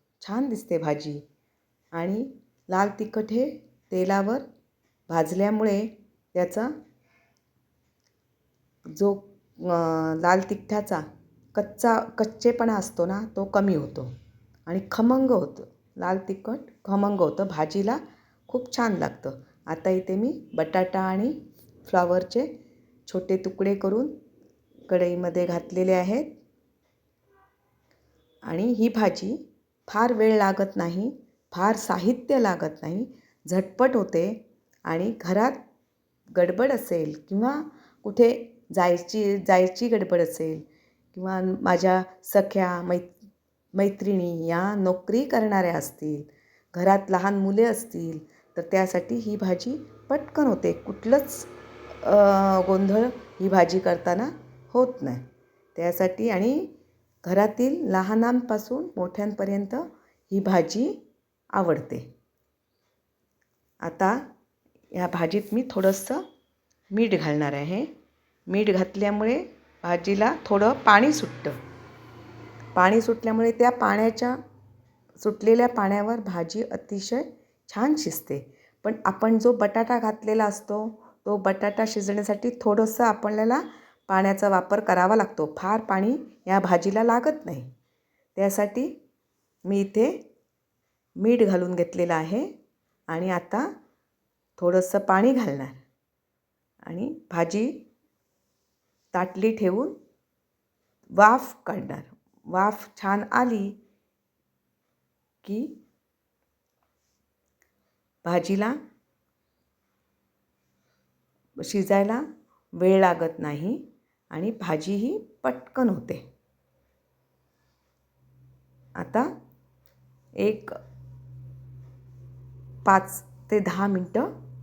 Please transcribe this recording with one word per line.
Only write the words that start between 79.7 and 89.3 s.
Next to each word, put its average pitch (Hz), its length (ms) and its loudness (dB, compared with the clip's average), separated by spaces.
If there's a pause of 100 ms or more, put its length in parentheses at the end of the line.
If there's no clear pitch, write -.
घातलेला 220 460 -2
असतो, 208 580 -6 (220)
तो 202 120 0
बटाटा 196 500 0
शिजण्यासाठी 208 640 -2 (120)
थोडंसं 220 420 2
आपल्याला 220 580 2 (460)
पाण्याचा 196 420 4
वापर 196 300 2
करावा 190 360 4
लागतो. 160 420 0
फार 208 220 -2
पाणी 202 380 0 (300)
या 190 120 4
भाजीला 190 440 2
लागत 240 420 2
नाही. 131 280 -10 (640)
त्यासाठी 202 760 -2 (520)